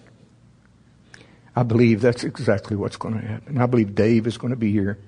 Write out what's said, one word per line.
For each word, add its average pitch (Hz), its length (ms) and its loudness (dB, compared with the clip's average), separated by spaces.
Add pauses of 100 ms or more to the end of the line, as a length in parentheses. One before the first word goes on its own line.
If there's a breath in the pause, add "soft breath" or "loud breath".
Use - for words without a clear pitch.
(1600 loud breath)
I 123 80 2
believe 117 360 4
that's 120 240 2
exactly 110 520 -2
what's 98 200 -6
gonna 110 240 -6
happen. 110 380 -8
I 123 80 2
believe 110 280 2
Dave 110 320 2
is 110 120 -4
gonna 127 180 -6
be 110 160 -2
here 98 360 -2